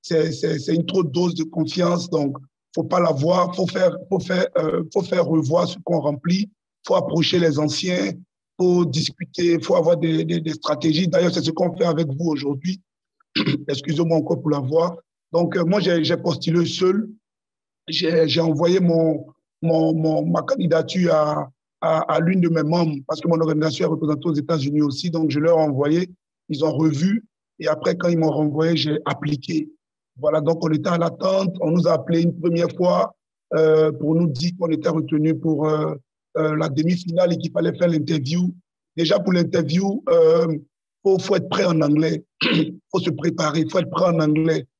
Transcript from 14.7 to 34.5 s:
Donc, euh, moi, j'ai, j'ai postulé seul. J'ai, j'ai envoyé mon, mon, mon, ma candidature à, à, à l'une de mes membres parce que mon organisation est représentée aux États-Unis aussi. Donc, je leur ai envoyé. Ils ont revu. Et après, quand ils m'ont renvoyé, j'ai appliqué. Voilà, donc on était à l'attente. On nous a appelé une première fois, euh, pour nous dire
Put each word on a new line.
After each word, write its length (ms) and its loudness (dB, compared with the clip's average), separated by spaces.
Donc, 260 0
euh, 80 2
moi, 140 2
j'ai, 240 2
j'ai 140 0
postulé 500 0
seul. 420 0
J'ai, 400 2
j'ai 140 0
envoyé 380 2
mon, 460 2
mon, 320 2
mon, 300 0
ma 180 0
candidature 680 0
à, 360 0
à, 180 2
à 60 2
l'une 220 2
de 80 2
mes 140 0
membres 320 0
parce 120 -4
que 80 -4
mon 120 2
organisation 460 0
est 40 0
représentée 400 -2
aux 40 0
États-Unis 480 -2
aussi. 280 -2
Donc, 220 -2
je 80 -2
leur 180 4
ai 40 4
envoyé. 480 0
Ils 140 -2
ont 80 2
revu. 540 0
Et 80 -4
après, 280 0
quand 140 -2
ils 100 2
m'ont 120 2
renvoyé, 460 0
j'ai 280 -2
appliqué. 640 -4
Voilà, 220 0
donc 240 0
on 60 0
était 200 0
à 80 0
l'attente. 640 -2
On 120 -2
nous 160 2
a 60 4
appelé 280 0
une 180 0
première 320 0
fois, 440 0
euh, 380 4
pour 240 -2
nous 120 2
dire 320 -2